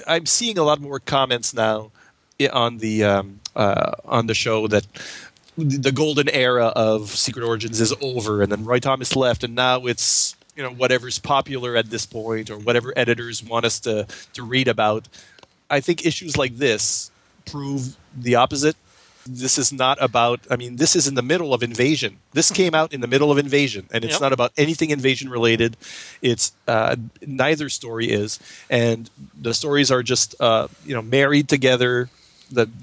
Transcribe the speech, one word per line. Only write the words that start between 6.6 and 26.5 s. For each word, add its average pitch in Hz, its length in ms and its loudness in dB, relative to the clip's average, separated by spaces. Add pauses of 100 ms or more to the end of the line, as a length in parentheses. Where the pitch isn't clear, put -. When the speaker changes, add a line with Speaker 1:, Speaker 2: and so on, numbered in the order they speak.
Speaker 1:
of 110 420 0
Secret - 340 -4
Origins 113 380 -2
is 113 200 2
over, 107 420 -2
and 98 80 0
then 104 140 -4
Roy 123 140 2
Thomas 131 360 -2
left, 123 280 0
and 117 120 -8
now 127 320 0
it's, - 480 -2 (200)
you 143 80 -10
know, 127 80 -6
whatever's 123 480 0
popular 131 580 -2
at 113 140 0
this 113 160 -6
point, 110 420 -6
or 107 80 -12
whatever 120 380 0
editors 117 480 -2
want 113 200 -2
us 113 180 -2
to, 107 260 -2 (260)
to 123 80 -14
read 123 260 0
about. 110 400 0 (600)
I 143 120 2
think 165 220 -2
issues 160 320 -2
like 127 220 -2
this 120 540 -2 (340)
prove 139 500 -6 (200)
the 123 200 0
opposite. 139 400 2 (520)
This 127 320 -2
is 127 120 0
not 131 300 0
about, 120 380 2 (100)
I 127 60 0
mean, 123 220 -10
this 180 180 4
is 147 120 4
in 139 60 -2
the 123 80 2
middle 147 320 0
of 117 80 0
Invasion. 123 560 0 (160)
This 160 180 4
came 180 220 2
out 156 180 2
in 135 100 -6
the 120 60 -4
middle 139 240 4
of 139 60 6
Invasion, 135 540 0
and 117 120 -2
it's 131 100 -2
Speaker 2:
Yep. 143 80 0
Speaker 1:
not 135 120 2
about 123 240 0
anything 156 320 2
Invasion 135 400 0
related. 113 480 2 (460)
It's, 120 300 0 (140)